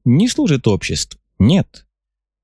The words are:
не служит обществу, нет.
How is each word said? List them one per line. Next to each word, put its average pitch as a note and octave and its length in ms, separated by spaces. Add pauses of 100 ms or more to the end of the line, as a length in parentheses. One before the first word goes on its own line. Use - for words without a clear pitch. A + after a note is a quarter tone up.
не D3+ 220
служит A3 400
обществу, - 520 (200)
нет. C#3+ 480 (560)